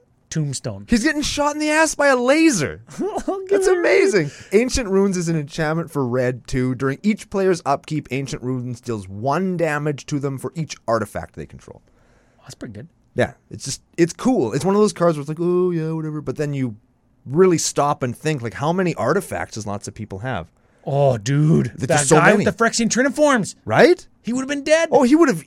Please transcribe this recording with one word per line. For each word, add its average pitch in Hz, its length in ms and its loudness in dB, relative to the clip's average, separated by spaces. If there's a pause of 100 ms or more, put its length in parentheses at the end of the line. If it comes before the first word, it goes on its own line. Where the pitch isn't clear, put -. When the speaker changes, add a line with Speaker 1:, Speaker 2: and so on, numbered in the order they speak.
(300)
Speaker 1:
tombstone. 127 600 -6
Speaker 2:
He's 233 140 2
getting 294 180 0
shot 285 320 -2
in 302 60 -8
the 302 100 0
ass 311 260 2
by 285 120 2
a 269 80 6
laser. 247 680 2 (100)
Speaker 1:
<laughs> - 80 -12
I'll 381 420 -4
give 381 80 -8
Speaker 2:
That's 392 180 2
Speaker 1:
it 370 100 4
a - 20 0
read. 370 200 4 (140)
Speaker 2:
amazing. 147 180 0 (200)
Ancient 233 380 2
Runes 196 260 2
is 170 140 -2
an 165 60 0
enchantment 160 560 -4
for 139 160 -2
red, 123 400 -2
too. 127 280 -2
During 135 280 -2
each 214 260 -2
player's 190 360 0
upkeep, 143 460 -4
Ancient 135 300 -6
Runes 123 400 -6
deals 104 260 -8
one 143 500 -4
damage 147 500 -4
to 143 120 -4
them 135 200 -6
for 120 160 -8
each 165 200 -8 (120)
artifact 107 480 -4
they 78 100 -12
control. - 360 -20 (600)
Speaker 1:
That's - 140 -20
pretty - 180 -14
good. 120 140 -16 (280)
Speaker 2:
Yeah, - 180 0 (180)
it's - 120 -14
just, - 200 -10 (120)
it's 165 180 2
cool. 170 400 0
It's 139 120 -2
one 190 80 2
of 208 80 4
those 214 120 4
cards 170 240 0
where 143 40 -8
it's 139 80 -10
like, 156 100 -8
"Oh, 180 300 0
yeah, 160 220 -4
whatever." 156 280 -6
But 139 180 -6
then 147 180 -4
you 123 220 -4 (500)
really 165 320 4
stop 143 420 0
and 123 160 -4
think, 151 240 -4
like, 107 140 -8
how 143 180 0
many 180 220 0
artifacts 113 580 -2
does 104 140 -10
lots 101 200 -8
of 98 60 -12
people 101 260 -12
have? 104 320 -8 (320)
Speaker 1:
Oh, 139 360 2
dude. 143 480 2
Speaker 2:
There's 123 200 -8
Speaker 1:
That - 0 - (120)
Speaker 2:
just 143 100 0
so 156 80 6
Speaker 1:
guy 175 140 6
Speaker 2:
many. 208 120 4
Speaker 1:
with 196 140 0
the 226 60 0
Phyrexian 226 260 0
Triniforms. 262 640 2 (120)
Speaker 2:
Right? 214 400 4 (180)
Speaker 1:
He 226 100 -4
would 262 80 -2
have 262 80 -4
been 285 140 -4
dead. 320 280 2
Speaker 2:
Oh, 285 120 6
he 254 120 6
would 320 140 6
have 170 180 -2